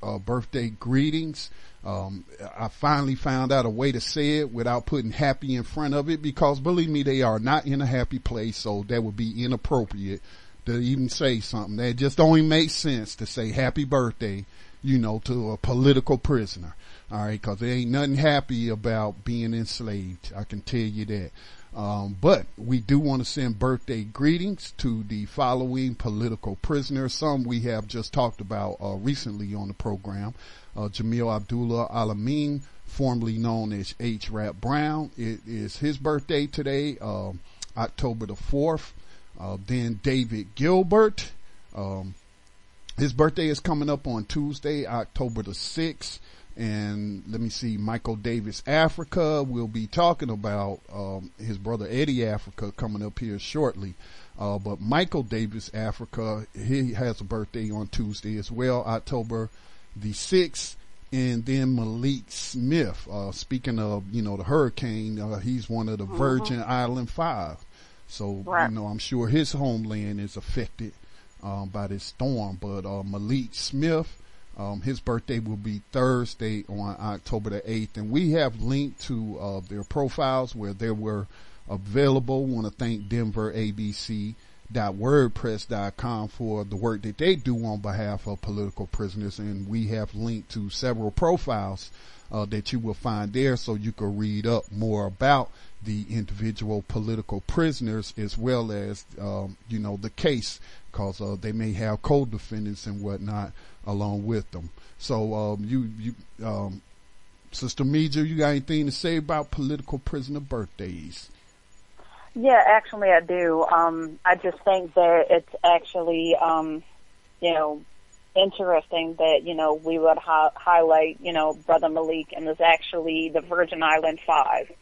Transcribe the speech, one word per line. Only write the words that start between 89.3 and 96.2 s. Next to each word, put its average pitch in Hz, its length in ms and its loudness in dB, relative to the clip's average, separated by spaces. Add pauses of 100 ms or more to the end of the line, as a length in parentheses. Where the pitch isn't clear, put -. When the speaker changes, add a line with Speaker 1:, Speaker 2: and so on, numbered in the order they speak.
Speaker 1:
And 101 280 -6
we 110 200 0
have 107 260 -2
linked 110 380 -4
to 101 180 -6
several 113 420 -2
profiles, 107 800 0 (400)
uh, 107 140 0
that 104 260 -4
you 127 80 0
will 110 140 -2
find 104 400 -2
there, 131 240 4
so 117 180 -4
you 107 160 -4
can 101 260 -4
read 104 280 -2
up 113 260 0
more 104 340 0
about 131 440 4 (340)
the 104 260 -4
individual 107 800 -2